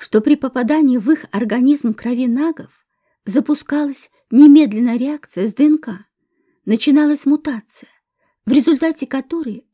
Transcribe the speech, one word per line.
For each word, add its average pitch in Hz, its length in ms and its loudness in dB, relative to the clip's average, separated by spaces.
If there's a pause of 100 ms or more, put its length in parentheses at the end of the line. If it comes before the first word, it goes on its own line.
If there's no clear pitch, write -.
что - 180 0
при 285 160 2
попадании 262 640 0
в 226 140 -2
их 302 200 0
организм 240 640 0
крови 247 340 -4
нагов 294 440 -4 (540)
запускалась 285 840 -4 (220)
немедленная 247 680 6
реакция 254 500 -6
с 208 60 -8
Д 294 140 2
Н 302 100 2
К, 220 300 -14 (580)
начиналась 285 640 0
мутация, 285 640 -4 (580)
в 214 40 -2
результате 311 540 0
которой 269 680 -10